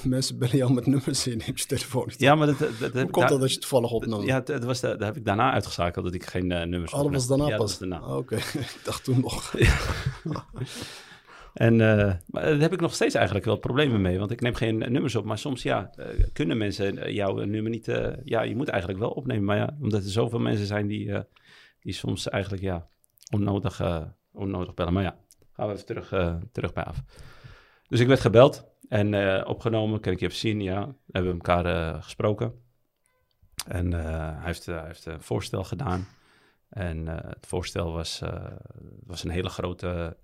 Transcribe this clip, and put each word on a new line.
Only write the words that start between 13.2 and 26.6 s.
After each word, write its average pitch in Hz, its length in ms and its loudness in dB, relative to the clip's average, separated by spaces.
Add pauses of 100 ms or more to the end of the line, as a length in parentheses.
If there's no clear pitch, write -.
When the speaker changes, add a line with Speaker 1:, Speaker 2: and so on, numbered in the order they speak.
Speaker 2:
wel 107 100 4
problemen 123 440 2
mee, 92 180 4
want 101 120 -2
ik 120 100 -6
neem 120 140 0
geen 113 240 0
nummers 123 360 0
op. 107 100 -2
Maar 107 140 -4
soms, 135 240 -6
ja, 120 320 -2
eh, - 380 0
kunnen 151 240 0
mensen, 101 420 -2
eh, - 160 -4
jouw 101 220 0
nummer 107 340 -2
niet, 113 180 -6
eh, 117 240 0 (120)
ja, 113 180 0
je 113 140 -2
moet 131 120 -2
eigenlijk 95 320 -2
wel 120 100 -2
opnemen. 127 340 -4
Maar 104 120 2
ja, 117 240 -2
omdat 107 240 0
er 98 60 -6
zoveel 117 280 0
mensen 117 280 0
zijn 104 200 -2
die, 104 260 -4
eh, 98 80 -2 (600)
die - 120 -6
soms - 360 -4
eigenlijk, 95 340 -4
ja, 90 260 -4 (420)
onnodig, 101 500 0
eh, 85 220 0 (300)
onnodig 95 420 -4
bellen. 87 180 0
Maar 95 100 4
ja, 90 160 -2 (340)
gaan - 140 -4
we 107 60 -2
even 92 140 -10
terug, - 260 -8
eh, 87 240 2 (160)
terug - 200 -4